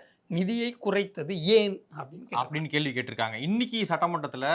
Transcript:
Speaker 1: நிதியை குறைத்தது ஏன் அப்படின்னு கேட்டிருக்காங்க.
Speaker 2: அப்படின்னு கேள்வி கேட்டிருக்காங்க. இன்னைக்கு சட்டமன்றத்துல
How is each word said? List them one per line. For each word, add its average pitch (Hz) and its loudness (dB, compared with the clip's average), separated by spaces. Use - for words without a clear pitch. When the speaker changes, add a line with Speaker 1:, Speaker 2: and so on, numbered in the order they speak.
Speaker 1:
நிதியை 233 0
குறைத்தது 196 -2
ஏன் 208 6
அப்படின்னு 151 -14
கேட்டிருக்காங்க. 123 -2
Speaker 2:
அப்படின்னு 151 -2
கேள்வி 147 0
கேட்டிருக்காங்க. 113 -2
இன்னைக்கு 214 -2
சட்டமன்றத்துல 151 -2